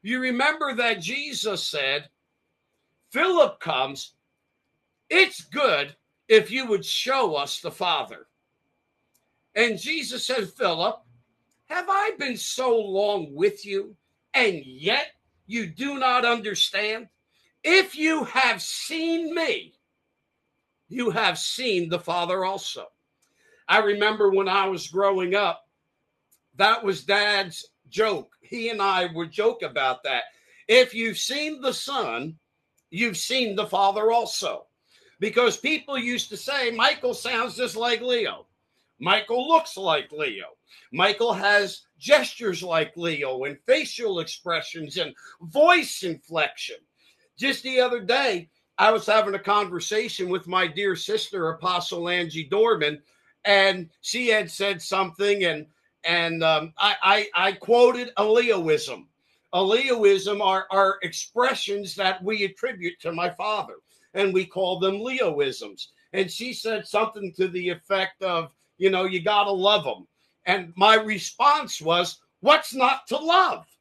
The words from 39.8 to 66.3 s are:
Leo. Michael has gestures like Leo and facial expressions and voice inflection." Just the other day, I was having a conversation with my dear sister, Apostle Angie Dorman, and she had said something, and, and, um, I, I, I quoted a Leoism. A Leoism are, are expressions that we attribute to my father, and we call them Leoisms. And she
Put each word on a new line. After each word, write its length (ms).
Leo. 460
Michael 400
has 520
gestures 640
like 340
Leo 460
and 240
facial 520
expressions 760
and 180
voice 600
inflection." 760
Just 240
the 180
other 220
day, 480
I 120
was 140
having 300
a 40
conversation 880
with 200
my 180
dear 300
sister, 540
Apostle 600
Angie 400
Dorman, 540
and 460
she 260
had 220
said 320
something, 640
and, 220
and, 400
um, 360
I, 560
I, 140
I 20
quoted 640
a 80
Leoism. 840
A 80
Leoism 800
are, 300
are 320
expressions 880
that 300
we 220
attribute 560
to 100
my 180
father, 460
and 200
we 120
call 320
them 240
Leoisms. 880
And 180
she 240